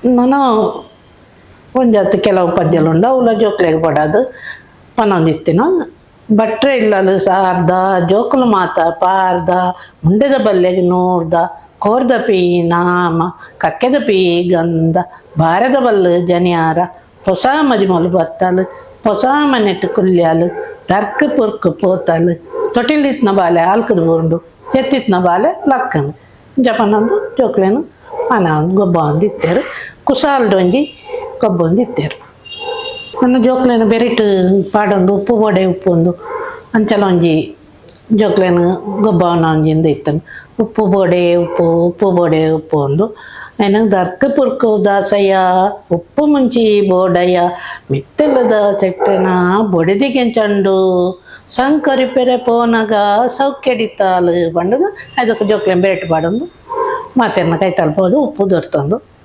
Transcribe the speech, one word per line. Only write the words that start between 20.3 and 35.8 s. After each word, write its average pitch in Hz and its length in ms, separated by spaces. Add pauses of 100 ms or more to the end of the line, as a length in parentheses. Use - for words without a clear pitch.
ತರ್ಕು 208 500
ಪುರ್ಕು 208 340
ಪೋತಲು, 170 640 (400)
ತೊಟಿಲಿತ್ನ 247 580
ಬಾಲೆ 175 280
ಆಲ್ಕುದು 190 440
ಬೋಂಡು, 165 380 (360)
ಎತ್ತಿತ್ನ 262 400
ಬಾಲೆ 185 500
ಲಕ್ಕನು." 151 480 (440)
ಜಪನೊಂದು 226 760
ಜೋಕ್ಲೆನು 214 460 (460)
ಅನ 208 160 (280)
ಗೊಬ್ಬ 185 220
ಒಂದಿತ್ತೆರು. 165 960 (120)
ಕುಸಾಲ್ದೊಂಜಿ 254 800 (580)
ಗೊಬ್ಬೊಂದು 175 420
ಇತ್ತೇರು. - 360 (1040)
ನನ್ನ 254 220
ಜೋಕ್ಲೆನ 247 400
ಬೆರಿಟ್ 226 380 (500)
ಪಾಡೊಂದು 202 420
ಉಪ್ಪು 202 220
ಬೋಡೆ 208 280
ಉಪ್ಪು 185 260